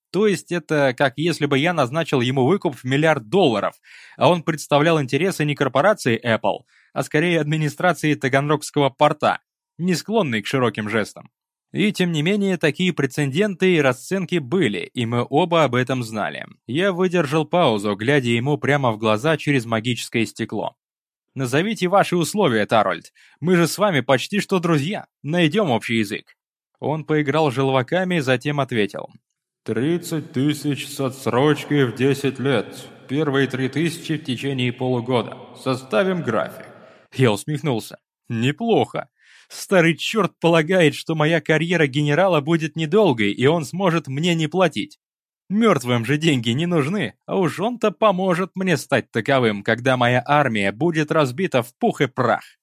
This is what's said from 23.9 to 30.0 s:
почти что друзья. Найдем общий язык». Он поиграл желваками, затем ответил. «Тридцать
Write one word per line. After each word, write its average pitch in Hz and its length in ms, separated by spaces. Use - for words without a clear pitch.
почти 135 400
что 190 200
друзья. 170 480
Найдем 170 480
общий 113 280
язык». 107 400
Он 147 240
поиграл 151 480
желваками, 135 680
затем 139 420
ответил. 120 480
«Тридцать 156 640